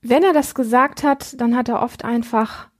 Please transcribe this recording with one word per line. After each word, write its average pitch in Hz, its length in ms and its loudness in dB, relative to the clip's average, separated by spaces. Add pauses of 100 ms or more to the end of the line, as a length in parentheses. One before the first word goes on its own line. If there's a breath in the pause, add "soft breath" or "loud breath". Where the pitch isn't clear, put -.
Wenn 247 220 2
er 381 100 4
das 294 220 0
gesagt 254 480 0
hat, 277 360 -2
dann 240 160 2
hat 247 120 0
er 240 140 -2
oft - 240 -6
einfach 233 640 -4 (100)